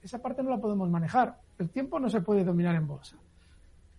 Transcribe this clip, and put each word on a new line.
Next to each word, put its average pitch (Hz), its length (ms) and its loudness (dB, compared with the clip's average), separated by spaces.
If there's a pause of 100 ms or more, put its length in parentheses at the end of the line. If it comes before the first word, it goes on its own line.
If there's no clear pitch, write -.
esa 226 180 -12
parte 269 220 -6
no 262 80 -2
la 240 80 0
podemos 202 300 0
manejar. 170 480 2 (220)
El 170 120 -2
tiempo 269 280 -4
no 262 100 0
se 202 120 0
puede 196 240 2
dominar 175 300 2
en 156 120 0
bolsa. 143 300 -12 (840)